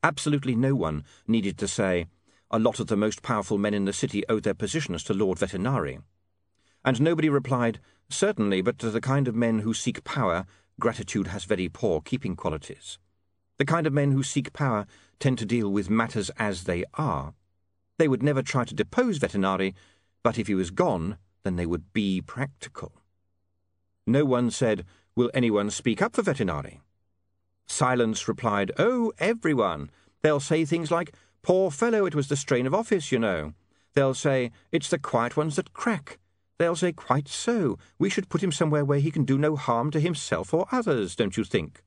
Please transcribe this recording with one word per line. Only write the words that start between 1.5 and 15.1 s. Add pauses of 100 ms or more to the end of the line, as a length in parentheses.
to
say, (420)
"A
lot
of
the
most
powerful
men
in
the
city
owe
their
positions
to
Lord
Vetinari." (840)
And
nobody
replied, (280)
"Certainly,
but
to
the
kind
of
men
who
seek
power, (340)
gratitude
has
very
poor
keeping
qualities. (600)
The
kind
of
men
who
seek
power (320)